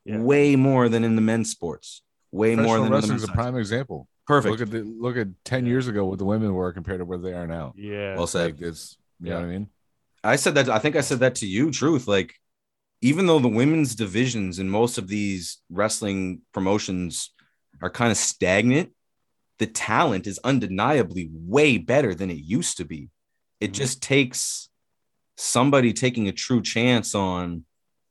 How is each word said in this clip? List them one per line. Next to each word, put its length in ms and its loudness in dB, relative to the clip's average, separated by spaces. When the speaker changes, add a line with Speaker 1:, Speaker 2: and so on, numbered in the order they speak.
Speaker 1:
Yeah. 140 -6
Speaker 2:
way 360 4
more 340 6
than 140 2
in 140 2
the 60 4
men's 280 0
sports, 520 -12
way 240 2
Speaker 3:
Professional 140 4
Speaker 2:
more 100 6
than 80 2
in 40 2
the 60 4
Speaker 3:
wrestling's 140 2
Speaker 2:
men's 20 -
Speaker 3:
a 20 -4
Speaker 2:
side. 80 -6
Speaker 3:
prime 220 -2
example. 500 -6
Speaker 2:
Perfect. 240 4
Speaker 3:
Look 80 -2
at 100 -4
the, 140 -6
look 320 -6
at 100 -2
ten 220 -2
years 220 0
ago 180 -2
what 140 -4
the 40 -2
women 300 0
were 180 -2
compared 280 -8
to 40 -6
where 140 -8
they 140 -8
are 160 -8
now. 280 -8
Speaker 1:
Yeah. 400 -8
Speaker 2:
Well 120 -2
said. 240 -2
Speaker 3:
Like, 100 -16
it's, 340 -12
you 100 -10
know 80 -4
Speaker 1:
Yeah. 40 -6
Speaker 3:
what 60 -6
I 40 -8
mean? 160 -8
Speaker 2:
I 140 4
said 180 2
that, 140 4
I 100 4
think 160 0
I 60 2
said 200 -2
that 160 4
to 120 -8
you, 240 0
Truth. 340 0
Like, 280 0
even 260 2
though 140 6
the 80 4
women's 480 2
divisions 640 -2
in 80 -2
most 300 0
of 100 -8
these 500 -4
wrestling 720 -2
promotions 760 -2
are 80 -4
kinda 240 2
stagnant, 760 2
the 80 -2
talent 600 0
is 180 -10
undeniably 880 0
way 460 2
better 360 2
than 160 -6
it 60 -6
used 400 -4
to 80 -8
be. 260 -14
It 80 -4
Speaker 1:
Mm-hmm. 60 -10
Speaker 2:
just 280 -4
takes 680 -2
somebody 560 4
taking 360 0
a 40 -4
true 300 0
chance 520 0
on 500 -2